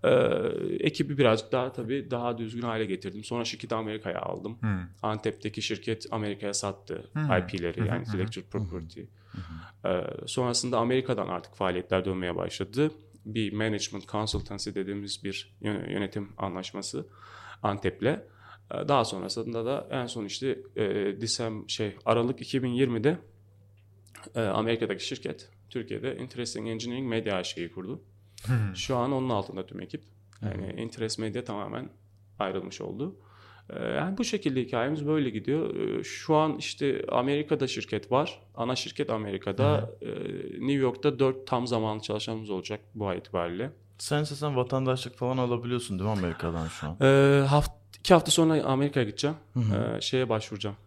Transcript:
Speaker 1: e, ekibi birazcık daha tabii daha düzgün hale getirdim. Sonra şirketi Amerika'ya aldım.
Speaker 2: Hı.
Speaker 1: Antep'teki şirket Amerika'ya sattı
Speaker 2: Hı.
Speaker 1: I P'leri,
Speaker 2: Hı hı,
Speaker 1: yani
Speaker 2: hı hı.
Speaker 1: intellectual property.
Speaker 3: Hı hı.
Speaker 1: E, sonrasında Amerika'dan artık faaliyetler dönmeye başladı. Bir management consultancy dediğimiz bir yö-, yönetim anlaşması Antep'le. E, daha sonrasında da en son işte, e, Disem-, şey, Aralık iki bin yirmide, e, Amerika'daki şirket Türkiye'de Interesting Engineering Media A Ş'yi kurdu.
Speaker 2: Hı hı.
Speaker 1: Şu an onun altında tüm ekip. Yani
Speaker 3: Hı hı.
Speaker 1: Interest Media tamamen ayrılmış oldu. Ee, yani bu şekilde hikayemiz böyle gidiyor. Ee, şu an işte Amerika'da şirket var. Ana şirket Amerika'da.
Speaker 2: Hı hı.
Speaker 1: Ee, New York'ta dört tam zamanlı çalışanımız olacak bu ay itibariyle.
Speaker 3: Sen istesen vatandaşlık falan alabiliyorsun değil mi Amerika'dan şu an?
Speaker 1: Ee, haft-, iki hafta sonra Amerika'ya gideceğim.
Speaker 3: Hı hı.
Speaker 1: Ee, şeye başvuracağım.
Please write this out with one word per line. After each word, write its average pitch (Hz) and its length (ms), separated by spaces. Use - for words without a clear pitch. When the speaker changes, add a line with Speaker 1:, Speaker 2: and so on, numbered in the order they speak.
Speaker 1:
e, - 60
ekibi 147 380
birazcık 113 340
daha 131 200
tabii 127 400
daha 120 260
düzgün 117 240
hale 113 240
getirdim. 95 380
Sonra 120 220
şirketi - 300
Amerika'ya 107 460
aldım. 92 400
Speaker 2:
Hı. 113 60
Speaker 1:
Antep'teki 107 540
şirket 110 500
Amerika'ya 104 420
sattı - 600
Speaker 2:
Hı. 151 60
Speaker 1:
I 90 80
P'leri, 85 300
Speaker 2:
Hı - 40
hı, 107 60
Speaker 1:
yani 87 120
Speaker 2:
hı - 40
hı. - 40
Speaker 1:
intellectual 98 380
property. 90 560
Speaker 3:
Hı - 360
hı. 92 60
Speaker 1:
E, 90 140
sonrasında 123 500
Amerika'dan 120 500
artık 90 280
faaliyetler 92 500
dönmeye 92 300
başladı. 98 560
Bir 107 280
management 104 540
consultancy 104 600
dediğimiz 98 540
bir - 380
yö-, 98 300
yönetim 98 460
anlaşması 98 720
Antep'le. 101 400
E, 151 160
daha 135 180
sonrasında 113 600
da 135 260
en 127 140
son 117 200
işte, 127 340
e, 113 60
Disem-, 113 480
şey, 104 260
Aralık 117 360
iki 127 220
bin 127 60
yirmide, 123 480
e, 117 60
Amerika'daki 110 680
şirket - 420
Türkiye'de 113 480
Interesting 117 520
Engineering 120 400
Media 107 280
A 90 60
Ş'yi 85 280
kurdu. 95 300
Speaker 2:
Hı 120 60
hı. 104 220
Speaker 1:
Şu 123 220
an 123 140
onun 131 180
altında 95 360
tüm - 160
ekip. - 220
Yani 98 260
Speaker 3:
Hı 92 100
hı. 110 40
Speaker 1:
Interest 113 380
Media 110 240
tamamen 104 460
ayrılmış 95 420
oldu. 123 340
Ee, - 140
yani 73 340
bu 247 60
şekilde 156 380
hikayemiz 139 460
böyle 151 220
gidiyor. 120 460
Ee, - 280
şu - 320
an 156 220
işte - 540
Amerika'da 139 560
şirket 107 440
var. 139 300
Ana 123 200
şirket - 340
Amerika'da. 101 540
Speaker 2:
Hı 139 420
hı. 113 60
Speaker 1:
Ee, 95 400
New 131 220
York'ta 131 460
dört 131 280
tam 123 200
zamanlı 110 340
çalışanımız 107 480
olacak 101 300
bu 104 120
ay 90 100
itibariyle. 90 540
Speaker 3:
Sen 147 260
istesen 143 320
vatandaşlık 127 600
falan 127 220
alabiliyorsun 120 600
değil 101 100
mi 107 80
Amerika'dan 85 500
şu 78 200
an? 85 140
Speaker 1:
Ee, 139 460
haft-, - 520
iki - 140
hafta 160 180
sonra 160 320
Amerika'ya 135 420
gideceğim. 143 320
Speaker 3:
Hı 127 60
hı. 113 380
Speaker 1:
Ee, - 40
şeye 127 280
başvuracağım. 107 460